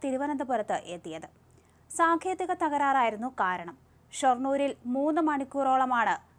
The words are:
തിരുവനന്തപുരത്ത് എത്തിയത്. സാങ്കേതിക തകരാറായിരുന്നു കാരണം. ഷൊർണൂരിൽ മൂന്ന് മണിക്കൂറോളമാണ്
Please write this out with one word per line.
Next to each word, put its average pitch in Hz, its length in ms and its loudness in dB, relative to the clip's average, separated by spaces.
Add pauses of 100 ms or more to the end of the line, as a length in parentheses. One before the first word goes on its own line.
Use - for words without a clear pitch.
തിരുവനന്തപുരത്ത് 262 760 -2 (180)
എത്തിയത്. 165 320 -12 (720)
സാങ്കേതിക 349 540 0 (100)
തകരാറായിരുന്നു 269 680 0 (120)
കാരണം. 180 340 -2 (440)
ഷൊർണൂരിൽ 269 520 2 (240)
മൂന്ന് 302 340 2
മണിക്കൂറോളമാണ് 262 880 2 (240)